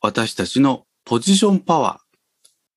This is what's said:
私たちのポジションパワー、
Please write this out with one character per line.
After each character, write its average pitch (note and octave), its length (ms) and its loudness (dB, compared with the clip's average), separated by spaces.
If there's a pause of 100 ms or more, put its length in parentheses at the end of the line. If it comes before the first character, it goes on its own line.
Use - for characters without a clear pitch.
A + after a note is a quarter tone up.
私 A2 340 -4
た F#2+ 140 -4
ち B2+ 120 -2
の C3+ 280 0 (160)
ポ A#2 160 -2
ジ G3 180 2
シ A3 80 2
ョ G3 60 4
ン F3+ 80 2
パ E3 180 0
ワ A#2+ 220 -4 (440)
ー、 - 40 -20 (280)